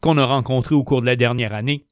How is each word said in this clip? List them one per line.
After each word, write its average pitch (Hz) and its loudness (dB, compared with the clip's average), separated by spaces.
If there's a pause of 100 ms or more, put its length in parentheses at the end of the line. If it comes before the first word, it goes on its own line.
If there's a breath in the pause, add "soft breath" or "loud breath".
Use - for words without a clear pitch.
qu'on 156 2
a 139 4
rencontrées 127 -2
au 139 2
cours 135 0
de 117 -2
la 123 2
dernière 120 0
année 131 -4